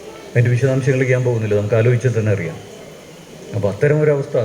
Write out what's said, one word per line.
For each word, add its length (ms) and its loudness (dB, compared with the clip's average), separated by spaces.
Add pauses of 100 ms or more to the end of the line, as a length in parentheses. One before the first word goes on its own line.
(320)
അതിൻ്റെ 220 2
വിശദാംശങ്ങളിലേക്ക് 640 2
ഞാൻ 120 0
പോകുന്നില്ല, 320 0
നമുക്ക് 200 0
ആലോചിച്ചാൽ 380 2
തന്നെ 180 2
അറിയാം. 220 -6 (960)
അപ്പോൾ 180 0
അത്തരം 300 2
ഒരവസ്ഥ, 420 0